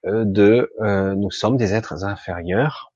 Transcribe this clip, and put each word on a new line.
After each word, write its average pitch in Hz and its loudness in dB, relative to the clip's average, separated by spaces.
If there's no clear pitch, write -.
euh, 107 -2
de, 104 4
euh, 98 0
nous 98 -2
sommes 120 0
des 107 0
êtres 98 -4
inférieurs 98 -4